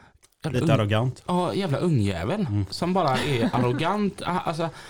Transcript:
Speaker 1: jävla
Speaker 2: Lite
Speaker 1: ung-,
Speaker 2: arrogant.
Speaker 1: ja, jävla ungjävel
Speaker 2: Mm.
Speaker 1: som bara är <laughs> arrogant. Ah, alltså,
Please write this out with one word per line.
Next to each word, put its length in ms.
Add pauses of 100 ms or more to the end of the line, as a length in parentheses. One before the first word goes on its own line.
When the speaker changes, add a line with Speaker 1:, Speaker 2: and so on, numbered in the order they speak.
(440)
Speaker 1:
jävla 160
Speaker 2:
Lite 140
Speaker 1:
ung-, 60
Speaker 2:
arrogant. 480
Speaker 1:
ja, 260
jävla 240
ungjävel 720
Speaker 2:
Mm. 200
Speaker 1:
som 240
bara 240
är 320
<laughs> 60
arrogant. 720
Ah, 140
alltså, 300 (200)